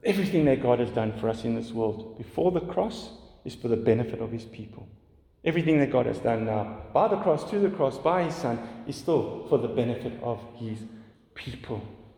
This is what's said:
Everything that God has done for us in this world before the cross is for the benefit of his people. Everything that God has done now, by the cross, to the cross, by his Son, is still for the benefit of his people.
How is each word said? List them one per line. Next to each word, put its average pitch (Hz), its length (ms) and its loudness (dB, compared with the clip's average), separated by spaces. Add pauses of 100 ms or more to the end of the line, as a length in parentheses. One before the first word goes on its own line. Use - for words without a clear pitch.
Everything 180 440 2
that 131 160 4
God 120 180 4
has 113 100 0
done 110 300 0
for 113 80 0
us 113 160 -2
in 117 100 0
this 113 160 -6
world 113 480 -4
before 165 320 0
the 170 100 0
cross - 500 -4 (340)
is - 100 -10
for - 140 -4
the 113 80 4
benefit 113 440 2
of 113 120 -6
his 113 120 -8
people. - 440 -16 (560)
Everything 165 340 4
that 139 140 4
God 123 140 4
has 113 120 -2
done 113 280 0
now, 107 320 -2 (140)
by 175 140 4
the 202 120 2
cross, 160 320 2
to 202 100 0
the 196 100 4
cross, 143 280 0
by 175 260 2
his 156 100 -2
Son, 117 240 -2 (300)
is 139 80 -6
still - 520 0
for 143 100 4
the 117 100 0
benefit 117 560 -2
of 117 160 -4 (160)
his 110 220 -8 (560)
people. - 520 -10 (320)